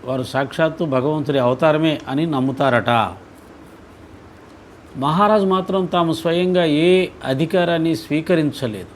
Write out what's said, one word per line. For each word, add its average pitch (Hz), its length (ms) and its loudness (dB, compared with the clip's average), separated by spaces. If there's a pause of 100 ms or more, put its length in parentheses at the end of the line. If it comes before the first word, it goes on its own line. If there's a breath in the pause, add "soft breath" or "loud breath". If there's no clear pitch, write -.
వారు 127 180 -4
సాక్షాత్తు 156 600 -2
భగవంతుడి 143 560 0
అవతారమే 151 680 2
అని 139 180 -2
నమ్ముతారట. 131 640 0 (2000)
మహారాజు 196 480 2
మాత్రం 190 400 0
తాము 170 280 0
స్వయంగా 175 520 0
ఏ 175 420 2 (180)
అధికారాన్ని 165 720 0
స్వీకరించలేదు. 147 1000 -2